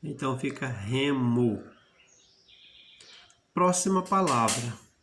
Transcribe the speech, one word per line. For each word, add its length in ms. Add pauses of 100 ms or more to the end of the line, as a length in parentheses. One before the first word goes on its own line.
Então 360
fica 280
remo. 960 (1900)
Próxima 500
palavra. 680 (300)